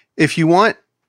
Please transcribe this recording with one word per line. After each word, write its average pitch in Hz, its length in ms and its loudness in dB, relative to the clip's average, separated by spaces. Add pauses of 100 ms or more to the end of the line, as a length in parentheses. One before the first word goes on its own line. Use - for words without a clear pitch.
(160)
if 151 220 -2
you 160 80 0
want, 185 300 0 (320)